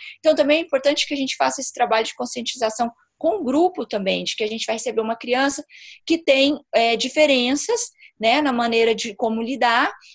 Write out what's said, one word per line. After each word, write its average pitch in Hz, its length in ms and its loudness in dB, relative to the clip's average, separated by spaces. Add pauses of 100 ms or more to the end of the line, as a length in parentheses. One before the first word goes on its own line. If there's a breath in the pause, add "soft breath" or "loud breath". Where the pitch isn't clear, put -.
(200 loud breath)
Então, 311 140 2
também 294 260 4
é - 20 -2
importante 285 440 0
que - 80 -6
a 277 40 -2
gente 269 180 -4
faça 269 240 -2
esse - 140 -8
trabalho 220 320 0
de - 100 -8
conscientização 240 760 -4 (280)
com 339 200 0
o 370 60 -6
grupo 294 420 0
também, 190 380 -2
de - 120 -6
que 226 80 -4
a 214 40 -2
gente 220 180 -6
vai 220 100 -4
receber 226 240 -4
uma 226 160 -2
criança 262 480 -2 (420 loud breath)
que 330 120 2
tem, 277 420 4 (140)
é, 233 240 2
diferenças, 277 920 0 (300 soft breath)
né, 233 220 2
na 277 120 0
maneira 226 400 2
de 214 220 -6
como 226 260 -2
lidar, 240 500 0 (240 loud breath)